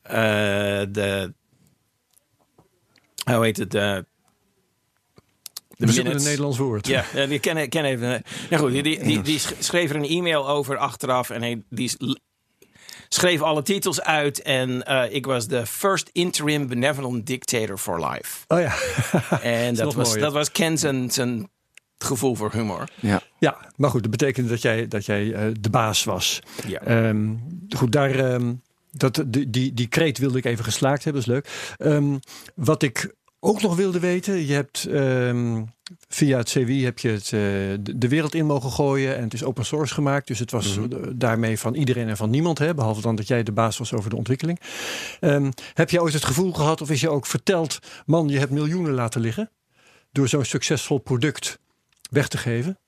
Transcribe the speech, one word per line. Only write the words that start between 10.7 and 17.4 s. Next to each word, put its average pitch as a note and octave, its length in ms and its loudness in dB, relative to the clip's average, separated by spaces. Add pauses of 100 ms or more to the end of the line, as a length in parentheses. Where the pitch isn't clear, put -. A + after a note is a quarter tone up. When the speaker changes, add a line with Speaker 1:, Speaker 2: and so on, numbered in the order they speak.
Speaker 1:
achteraf B2+ 520 -2
en A#2 120 -6
hij, A#2 280 -4
die A#2+ 180 -4
s-, - 100 -4
l-, C3+ 200 -4 (920)
schreef F3 320 2
alle D3+ 200 2
titels F#3 400 0
uit D3 400 0
en, B2+ 440 0
eh, C3 300 0
ik B2+ 100 -2
was B2 220 0
de A#2+ 180 0
first - 460 0
interim D3+ 560 0
benevolent B2 580 -2
dictator A2+ 520 -2